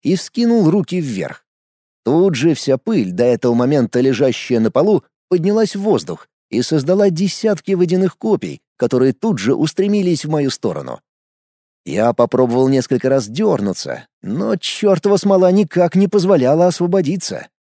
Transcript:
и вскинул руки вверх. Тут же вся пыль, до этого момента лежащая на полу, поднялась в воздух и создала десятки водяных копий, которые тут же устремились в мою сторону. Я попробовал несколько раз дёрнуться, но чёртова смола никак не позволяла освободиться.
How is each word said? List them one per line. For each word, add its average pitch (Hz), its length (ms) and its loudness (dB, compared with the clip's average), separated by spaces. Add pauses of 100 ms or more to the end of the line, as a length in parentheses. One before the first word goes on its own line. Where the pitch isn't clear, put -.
и 180 140 0
вскинул 233 540 0
руки 170 300 0
вверх. 104 460 -8 (580)
Тут 165 320 2
же 151 180 2
вся 135 240 0
пыль, 135 340 -2
до 117 140 0
этого 120 280 2
момента 123 460 0
лежащая 127 600 0
на 110 120 0
полу, 170 320 2 (260)
поднялась 196 460 0
в 196 60 -8
воздух 139 460 -4 (220)
и 117 120 -2
создала 170 480 2
десятки 190 640 -2
водяных 180 440 0
копий, 143 440 -4 (160)
которые 123 340 0
тут 202 280 -2
же 110 140 0
устремились 190 680 -2
в 151 60 -6
мою 147 200 -2
сторону. 73 520 -8 (840)
Я 107 280 0
попробовал 127 560 2
несколько 131 400 0
раз 131 180 0
дёрнуться, 110 800 -4 (140)
но 185 340 -4
чёртова 196 640 0
смола 185 340 4
никак 180 440 2
не 196 120 4
позволяла 170 600 2
освободиться. 175 800 -2 (260)